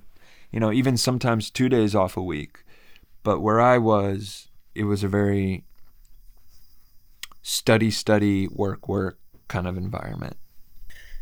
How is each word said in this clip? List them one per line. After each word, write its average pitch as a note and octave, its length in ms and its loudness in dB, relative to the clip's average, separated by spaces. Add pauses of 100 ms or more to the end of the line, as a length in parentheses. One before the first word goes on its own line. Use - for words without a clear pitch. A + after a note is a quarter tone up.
(500)
you A2+ 100 -4
know, G#2+ 120 2
even B2+ 240 2
sometimes A#2+ 540 0
two B2+ 180 2
days A2 260 4
off F#2+ 220 2
a G2 60 -4
week. D#2 420 -8 (580)
But G2 180 2
where G#2+ 200 2
I B2 180 6
was, G2+ 720 0 (260)
it G#2+ 100 -4
was G2+ 180 0
a G2+ 60 0
very G2 560 0 (1800)
study, A2 480 2
study, G2+ 580 2
work, G2+ 400 -6
work F#2+ 300 -4 (300)
kind F2+ 180 -4
of F#2 100 -6
environment. - 600 -8 (840)